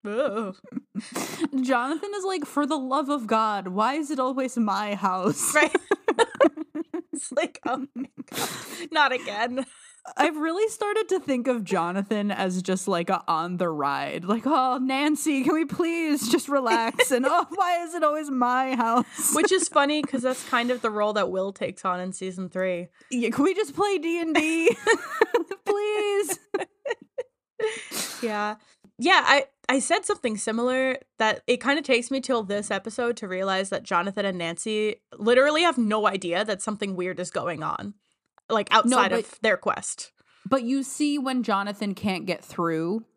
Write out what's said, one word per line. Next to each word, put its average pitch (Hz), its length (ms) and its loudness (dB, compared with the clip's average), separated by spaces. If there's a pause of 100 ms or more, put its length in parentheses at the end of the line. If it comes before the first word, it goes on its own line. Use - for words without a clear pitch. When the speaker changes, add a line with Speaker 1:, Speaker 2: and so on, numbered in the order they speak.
Speaker 1:
Ugh. 214 520 -2 (480)
Speaker 2:
<laughs> - 560 -4
Jonathan 269 540 0
is 381 100 -4
like, 370 200 -2
"For 285 200 0
the 302 120 0
love 262 320 0
of 285 160 -2
God, 208 440 0
why 214 260 2
is 302 160 -4
it 277 80 -4
always 262 380 -2
my 208 380 0
house?" 190 600 0
Speaker 1:
Right. 302 260 4
<laughs> - 40 -20 (1300)
It's - 180 -10
like, 302 340 -2
"Oh 254 180 -4 (120)
my 254 140 -8 (200)
God, - 200 -6 (420)
not 294 200 4
again." 247 540 -4 (500)
Speaker 2:
I've 311 220 2
really 330 320 0
started 427 400 -2
to 370 100 2
think 262 280 -2
of 240 180 0
Jonathan 196 680 -2
as 185 300 -2
just, 185 260 -2
like, 175 220 0
a 185 180 0
on 170 300 -2
the 180 120 0
ride. 143 540 -2
Like, 214 220 -2
"Oh, 262 360 2
Nancy, 277 600 0
can 302 120 4
we 320 100 2
please 320 640 0
just 285 180 2
relax?" 233 640 2
And, 254 160 2
"Oh, 339 180 4 (100)
why 349 280 2
is 339 120 -10
it 330 80 0
always 302 260 0
my 254 460 0
house?" 233 580 0
Speaker 1:
Which 302 180 4
is 370 160 2
funny 294 360 2
'cause 262 180 -2
that's 254 260 -4
kind 240 220 0
of 247 140 -2
the 226 80 0
role 208 220 0
that 196 180 0
Will 190 200 -2
takes - 320 -8
on 180 160 0
in 185 140 -6
season 185 360 -8
three. 180 380 -2 (220)
Speaker 2:
Yeah, 240 220 0
can 269 120 2
we 359 120 4
just 370 200 -2
play 403 220 2
D 330 240 0
and 320 140 0
D? 330 420 4 (440)
<laughs> - 440 0
Please. 415 720 0 (1800)
Speaker 1:
Yeah. 214 340 -2 (440)
Yeah, 330 260 8
I, 269 200 6 (240)
I 262 100 4
said - 260 2
something 233 320 -2
similar 254 600 0 (220)
that 220 260 0
it 247 160 2
kinda 277 220 0
takes 240 260 0
me 269 100 0
till 247 240 -2
this 202 280 -4
episode 226 460 -4
to 208 100 -10
realize 190 420 -2
that 185 140 -4
Jonathan 190 420 0
and 190 140 -4
Nancy 214 640 -4 (120)
literally 262 500 4
have 330 140 2
no 214 300 2
idea 185 360 0
that 208 200 -4
something 202 320 -6
weird 180 240 -4
is 180 100 -6
going 156 320 -4
on, 156 320 -6 (560)
like, 214 220 0
Speaker 2:
No, 208 80 8
Speaker 1:
outside 214 320 4
Speaker 2:
but 233 80 2
Speaker 1:
of - 220 -10
their 220 160 4
quest. - 540 -6 (360)
Speaker 2:
But 262 160 2
you 269 180 0
see 294 380 0
when 254 240 0
Jonathan 202 500 0
can't 190 320 -2
get 185 180 -4
through 170 640 -2 (120)